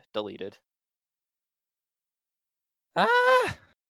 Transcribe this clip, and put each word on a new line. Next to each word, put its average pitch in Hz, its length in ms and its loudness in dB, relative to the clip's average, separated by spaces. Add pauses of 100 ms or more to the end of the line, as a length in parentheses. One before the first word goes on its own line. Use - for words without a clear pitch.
(140)
deleted. 101 420 -8 (2500)
Ah! 494 580 2 (360)